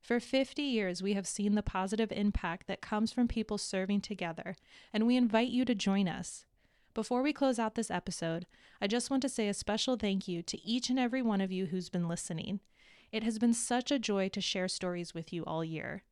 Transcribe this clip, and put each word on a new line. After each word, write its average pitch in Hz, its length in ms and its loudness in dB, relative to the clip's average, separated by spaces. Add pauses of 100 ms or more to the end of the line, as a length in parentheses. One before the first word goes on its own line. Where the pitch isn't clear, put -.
For 240 180 0
fifty 269 440 0
years, 202 380 0
we 202 120 2
have 196 140 0
seen 208 280 2
the 208 80 2
positive 196 480 0
impact 196 560 0
that 196 140 -6
comes 220 320 0
from 240 140 2
people 214 300 -2
serving 196 440 0
together, 175 540 -8 (360)
and 220 160 4
we 247 80 6
invite 240 340 4
you 247 140 2
to 247 120 4
join 196 320 4
us. - 380 -8 (500)
Before 247 260 0
we 294 120 2
close 262 260 2
out 220 160 -2
this 226 160 -2
episode, 170 560 -4 (340)
I 196 60 0
just 240 240 0
want 269 100 2
to 269 80 0
say 220 180 0
a 202 60 0
special 220 420 0
thank 196 320 0
you 170 140 -4
to - 260 -8
each 240 220 0
and 254 80 2
every 254 240 2
one 214 180 2
of 190 120 0
you 185 160 0
who's 180 220 -4
been 175 180 0
listening. 170 520 -4 (520)
It 220 120 -4
has 220 160 -2
been 233 140 6
such 247 360 0
a 277 100 4
joy 196 300 0
to 196 120 -4
share 185 260 -2
stories 180 460 -4
with 165 180 -10
you 165 140 -4
all 160 180 -2
year. 160 480 -6